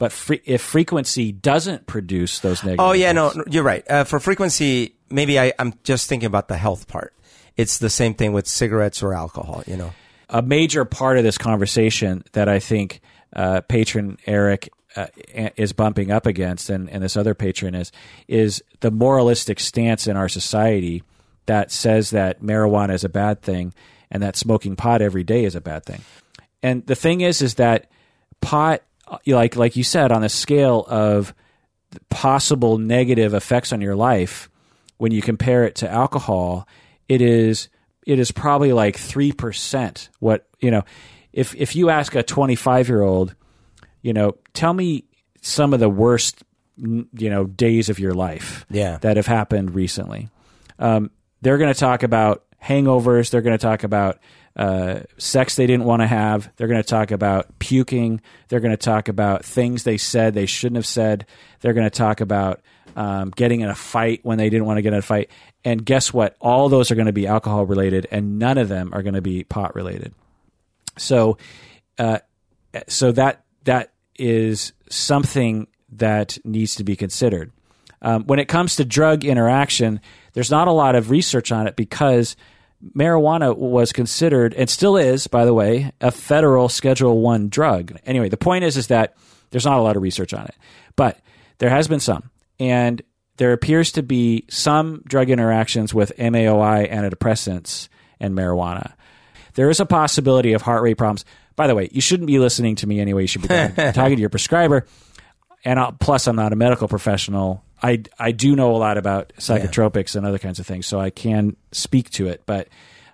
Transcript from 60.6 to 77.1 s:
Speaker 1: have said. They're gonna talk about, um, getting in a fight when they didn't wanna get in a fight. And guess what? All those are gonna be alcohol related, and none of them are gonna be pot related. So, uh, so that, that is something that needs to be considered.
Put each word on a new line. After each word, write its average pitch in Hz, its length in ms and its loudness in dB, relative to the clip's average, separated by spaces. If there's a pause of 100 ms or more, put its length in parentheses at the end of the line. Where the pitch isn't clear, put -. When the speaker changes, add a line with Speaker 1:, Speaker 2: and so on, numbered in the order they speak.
Speaker 1:
have 113 100 -4
said. 107 400 -2 (340)
They're 120 120 0
gonna 110 180 2
talk 107 300 0
about, 98 400 -2 (360)
um, 98 400 -6
getting 120 240 2
in 107 100 -4
a 98 40 -6
fight 113 500 -2
when 113 140 -2
they 110 120 2
didn't 110 160 0
wanna 107 160 0
get 107 100 0
in 104 60 0
a 98 40 -2
fight. 104 280 -2 (340)
And 113 200 -2
guess 131 280 0
what? 113 280 0
All 127 280 4
those 131 220 4
are 120 40 0
gonna 110 180 2
be 101 140 -2
alcohol 104 380 0
related, 95 460 0
and 104 280 -4
none 127 200 0
of 117 100 0
them 90 240 -6
are 95 100 -4
gonna 98 200 -4
be 92 220 -4
pot 95 300 -6
related. 95 380 -10 (840)
So, 113 400 2 (600)
uh, 113 200 -2 (720)
so 127 240 0
that, 131 320 0 (200)
that 127 280 -2 (240)
is 113 560 -2 (160)
something 127 800 -2 (260)
that 107 520 -2
needs 110 320 -4
to 110 80 -8
be 98 120 -4
considered. 98 560 -4 (500)